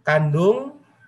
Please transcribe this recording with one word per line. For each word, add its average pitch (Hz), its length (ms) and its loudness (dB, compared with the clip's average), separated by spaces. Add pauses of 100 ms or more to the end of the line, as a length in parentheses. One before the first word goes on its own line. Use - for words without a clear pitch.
kandung 165 800 0 (280)